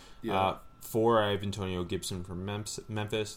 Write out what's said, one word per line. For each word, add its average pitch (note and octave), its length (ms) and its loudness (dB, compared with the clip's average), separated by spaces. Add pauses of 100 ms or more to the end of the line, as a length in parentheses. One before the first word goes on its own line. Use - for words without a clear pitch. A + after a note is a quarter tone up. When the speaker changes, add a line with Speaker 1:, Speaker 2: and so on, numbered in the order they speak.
(240)
Speaker 1:
Yeah. G#2+ 160 -2
Speaker 2:
Uh, F#2+ 180 2 (240)
four, A2+ 400 6
I G#2 100 4
have G2+ 120 0
Antonio F#2+ 400 -2
Gibson F2+ 400 -4
from F2+ 200 -8
Memphis, G#2 360 -6 (100)
Memphis. G#2 480 -2